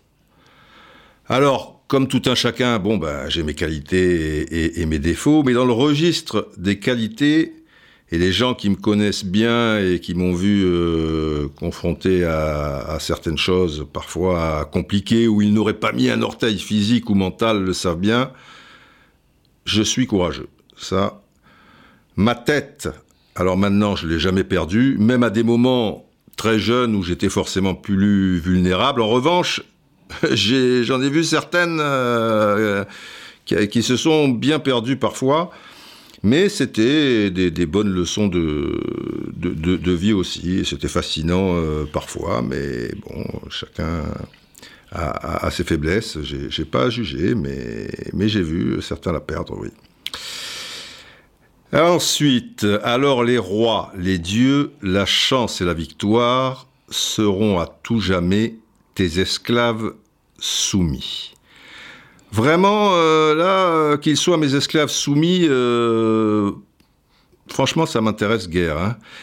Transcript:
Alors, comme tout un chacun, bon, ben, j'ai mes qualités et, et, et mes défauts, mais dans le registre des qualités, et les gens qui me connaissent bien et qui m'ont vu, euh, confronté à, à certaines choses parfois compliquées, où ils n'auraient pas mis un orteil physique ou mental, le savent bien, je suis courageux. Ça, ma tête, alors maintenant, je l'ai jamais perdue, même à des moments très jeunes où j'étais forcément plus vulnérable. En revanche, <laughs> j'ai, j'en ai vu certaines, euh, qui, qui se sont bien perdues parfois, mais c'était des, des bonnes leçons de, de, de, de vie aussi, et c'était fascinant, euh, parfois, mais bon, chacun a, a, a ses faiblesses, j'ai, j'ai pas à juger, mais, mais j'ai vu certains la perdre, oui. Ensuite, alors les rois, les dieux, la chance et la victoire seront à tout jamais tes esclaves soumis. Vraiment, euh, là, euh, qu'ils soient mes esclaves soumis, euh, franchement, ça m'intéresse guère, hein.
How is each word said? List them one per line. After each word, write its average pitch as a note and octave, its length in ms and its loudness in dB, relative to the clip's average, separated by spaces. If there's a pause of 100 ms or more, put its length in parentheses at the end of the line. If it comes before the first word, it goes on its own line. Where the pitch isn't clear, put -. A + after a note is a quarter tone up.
(1300)
Alors, C3 480 0 (100)
comme C3+ 180 2
tout B2+ 200 0
un B2+ 80 2
chacun, A#2+ 440 0
bon, G2+ 200 0
ben, D2+ 320 -6
j'ai E2 120 -2
mes D2+ 120 -4
qualités D#2 880 0
et, D#2+ 220 -2
et, E2 180 -2
et E2 40 0
mes D#2 120 0
défauts, E2+ 440 2
mais B2+ 120 2
dans B2 100 2
le B2 80 2
registre D3 840 0
des G2 200 0
qualités, C#3+ 760 0 (560)
et E2+ 80 0
les F2+ 120 4
gens A#2+ 240 0
qui G2+ 140 -4
me G2 80 2
connaissent G#2 480 0
bien A2+ 540 2
et F#2 200 2
qui F2 160 -6
m'ont F2+ 200 0
vu, G2+ 320 2
euh, D#2+ 880 0
confronté F2 680 0
à, D2+ 560 -2
à D2+ 200 -6
certaines D#2+ 380 -4
choses E2+ 520 0
parfois E2 800 -2
compliquées, G2+ 580 0
où G#2 120 4
ils G#2 120 4
n'auraient G#2+ 200 2
pas G#2+ 200 -4
mis B2 180 2
un A2+ 100 0
orteil A2 380 -2
physique G#2+ 500 0
ou G#2 60 2
mental, G2 500 0
le F#2 80 -2
savent F2 260 -2
bien, A#2 340 0 (1300)
je G#2+ 180 0
suis B2 240 0
courageux. F2 420 -2 (280)
Ça, - 460 -4 (920)
ma A#2 180 4
tête, - 560 -4 (440)
alors F#2 220 0
maintenant, G2+ 400 2
je E2+ 100 -6
l'ai D#2+ 120 0
jamais F#2 260 0
perdue, G2 540 0
même A#2+ 240 4
à A#2 80 2
des A2 120 0
moments A#2 640 2 (300)
très A2+ 220 2
jeunes A2+ 360 2
où G2 80 0
j'étais F2 280 -2
forcément F#2+ 440 0
plus F#2+ 640 2
vulnérable. F#2 640 2
En A2 80 2
revanche, D3 540 2 (600)
<laughs> - 100 2
j'ai, B2 520 2
j'en B2+ 180 0
ai C#3 80 0
vu D#3+ 120 2
certaines, D#3+ 600 0
euh, A2 1040 0 (600)
qui, G2+ 240 0
qui A2+ 140 0
se B2 160 0
sont D#3 300 2
bien C3 300 0
perdues B2+ 380 -2
parfois, C3+ 540 -2 (720)
mais D3+ 260 4
c'était B2 800 2
des, F2+ 200 0
des E2+ 160 -2
bonnes G2+ 260 0
leçons F2+ 340 0
de, D#2 540 -2 (560)
de, F2 140 -4
de, D#2+ 260 0
de E2 160 0
vie F#2+ 220 2
aussi, F2+ 460 -2
et F#2 40 -2
c'était D2 240 -4
fascinant, F2 680 0
euh, D#2 280 -2
parfois, C#2+ 560 -6
mais B1+ 500 -4 (160)
bon, - 180 -10 (260)
chacun E2 540 -6 (880)
a, E2 180 -4
a, - 360 -4
a D2+ 40 0
ses E2+ 140 -4
faiblesses, E2 580 -2
j'ai, C#2 280 -8
j'ai D#2 140 -4
pas B2+ 200 0
à B2+ 60 2
juger, A2 440 -2
mais, C2 540 -6 (260)
mais F#2+ 140 0
j'ai G#2+ 140 0
vu E2+ 380 -2
certains - 320 -6
la D2 80 -4
perdre, D#2+ 380 -8
oui. G#1 100 -10 (2000)
Ensuite, D3 960 2 (160)
alors B2 420 2
les B2 120 4
rois, G2+ 580 0
les F#2+ 220 0
dieux, B2+ 640 2
la G2 240 0
chance - 560 0
et F#2 60 0
la E2+ 80 0
victoire A#2+ 920 0 (220)
seront G#2 720 0
à E2 60 -2
tout - 340 -4
jamais F#2+ 560 0 (380)
tes F2+ 260 0
esclaves A#2 720 0 (480)
soumis. - 960 -2 (960)
Vraiment, F#3 640 4
euh, D#3+ 400 4
là, F#3 340 2
euh, D#3 280 2
qu'ils D3 200 0
soient E3+ 220 2
mes C#3+ 160 2
esclaves C#3+ 340 2
soumis, E3 560 2
euh, A2+ 1080 2 (960)
franchement, D#3 380 0
ça A#2 140 -2
m'intéresse G#2+ 480 0
guère, D#2+ 300 0
hein. G#2+ 180 -2 (260)